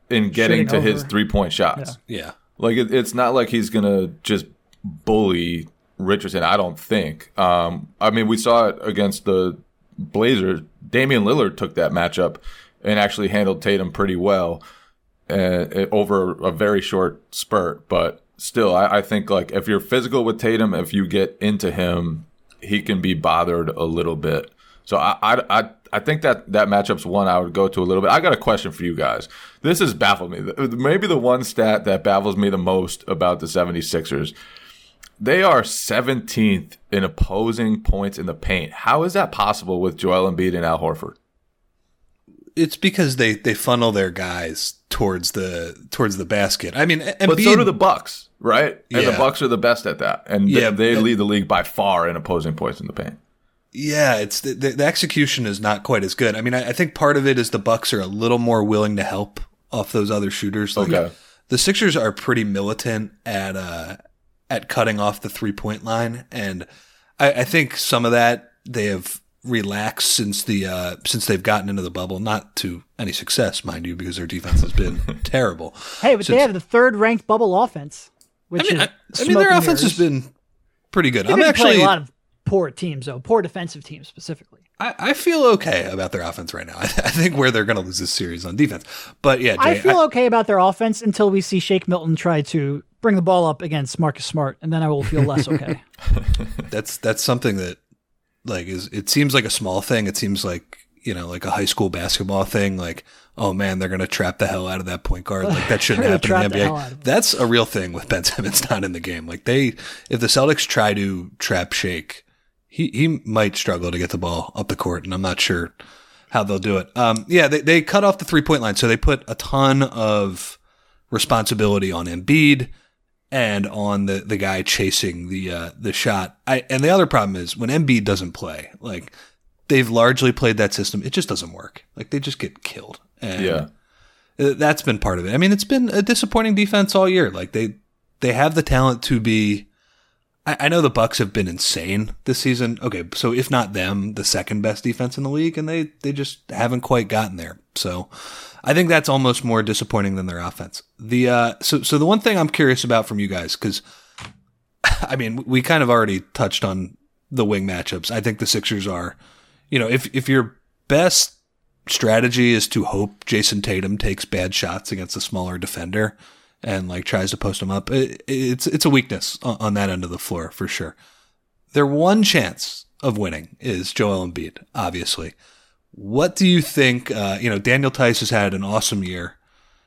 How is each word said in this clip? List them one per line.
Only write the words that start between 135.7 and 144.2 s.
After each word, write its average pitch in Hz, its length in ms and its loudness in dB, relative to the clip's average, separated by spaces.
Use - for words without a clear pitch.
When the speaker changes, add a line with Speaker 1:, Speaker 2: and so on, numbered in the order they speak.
Speaker 3:
a 202 120 2
disappointing 220 540 2
defense 202 380 2
all 190 140 4
year. 180 240 2
Like, 92 220 -10
they, 110 220 -2
they 123 140 0
have 151 220 2
the 160 80 2
talent 127 400 4
to 120 180 0
be, 107 480 0
I, 151 160 0
I 143 60 2
know 170 140 4
the 139 80 4
Bucks 113 300 0
have 101 120 0
been 98 160 -2
insane 87 680 -4
this 127 140 -2
season. 120 420 -2
Okay, 98 320 -6
so 117 200 -2
if 127 160 -2
not 120 220 0
them, 101 440 -4
the 101 100 -6